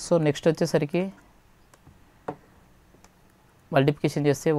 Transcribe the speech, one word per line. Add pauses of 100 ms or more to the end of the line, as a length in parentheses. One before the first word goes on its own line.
So, (160)
నెక్స్ట్
వచ్చేసరికి (2750)
మల్టిప్లికేషన్
చేస్తే